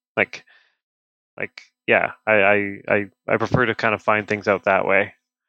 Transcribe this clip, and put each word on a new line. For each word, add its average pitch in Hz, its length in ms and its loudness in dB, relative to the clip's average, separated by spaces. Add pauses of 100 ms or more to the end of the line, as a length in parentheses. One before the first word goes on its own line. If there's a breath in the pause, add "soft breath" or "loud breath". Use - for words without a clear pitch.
(160)
Like, - 280 -4 (920 soft breath)
like, - 240 -12 (260)
yeah, 101 260 0 (140)
I, 110 60 2
I, 101 460 2 (100)
I, 104 180 0 (220)
I 113 80 0
prefer 113 300 0
to 110 80 -2
kind 110 200 -2
of 101 80 -4
find 107 240 0
things 104 220 -4
out 98 160 0
that 95 220 2
way 98 280 0 (340)